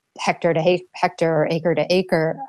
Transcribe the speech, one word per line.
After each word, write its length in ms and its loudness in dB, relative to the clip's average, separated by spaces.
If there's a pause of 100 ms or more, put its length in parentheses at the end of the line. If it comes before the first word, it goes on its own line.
(180)
hectare 340 -2
to 80 0
he-, 340 2
hectare 460 0
or 100 0
acre 240 0
to 140 0
acre, 500 0 (100)